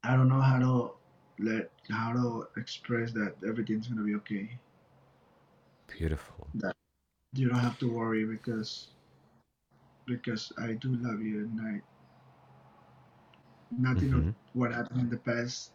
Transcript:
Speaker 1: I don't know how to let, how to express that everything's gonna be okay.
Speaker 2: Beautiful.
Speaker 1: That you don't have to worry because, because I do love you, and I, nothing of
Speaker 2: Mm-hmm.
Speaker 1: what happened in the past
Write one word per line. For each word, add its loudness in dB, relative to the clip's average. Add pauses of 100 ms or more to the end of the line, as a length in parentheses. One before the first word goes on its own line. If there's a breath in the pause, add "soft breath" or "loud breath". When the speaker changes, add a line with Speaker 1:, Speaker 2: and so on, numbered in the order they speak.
Speaker 1:
I 4
don't 8
know 6
how 6
to 4 (480)
let, 0 (200)
how -2
to 0 (120)
express -4
that -2 (100)
everything's -2
gonna -2
be 0
okay. -6 (1300)
Speaker 2:
Beautiful. -6
Speaker 1:
That -4 (580)
you 2
don't 2
have 0
to 0
worry 0
because, -6 (1200)
because -4
I -4
do -2
love -2
you, -2
and -4
I, -4 (1900)
nothing 4
of 6
Speaker 2:
Mm-hmm. 2 (220)
Speaker 1:
what 0
happened -2
in 2
the -2
past -4